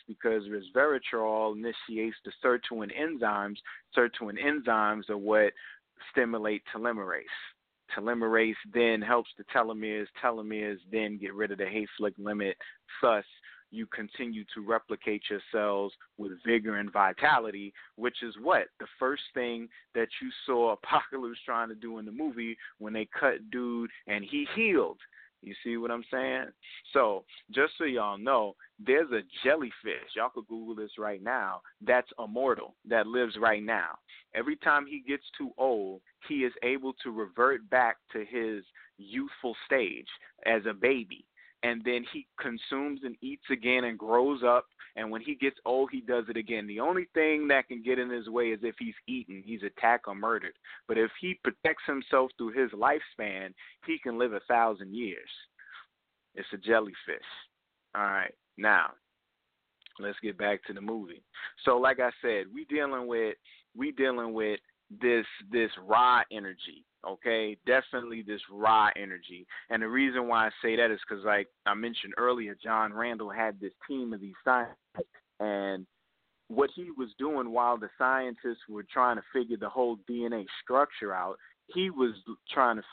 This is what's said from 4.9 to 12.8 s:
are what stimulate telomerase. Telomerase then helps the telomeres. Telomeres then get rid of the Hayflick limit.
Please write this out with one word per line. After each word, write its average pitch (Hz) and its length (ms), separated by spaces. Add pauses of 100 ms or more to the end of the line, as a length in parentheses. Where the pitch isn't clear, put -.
are 104 60
what 104 360 (580)
stimulate 110 520 (120)
telomerase. 104 460 (760)
Telomerase 113 600 (180)
then 113 260
helps 117 380
the 104 60 (120)
telomeres. 107 520 (140)
Telomeres 107 560 (140)
then 107 280
get 98 160
rid 104 160
of 95 80
the 101 40
Hayflick 104 540
limit. 101 400 (440)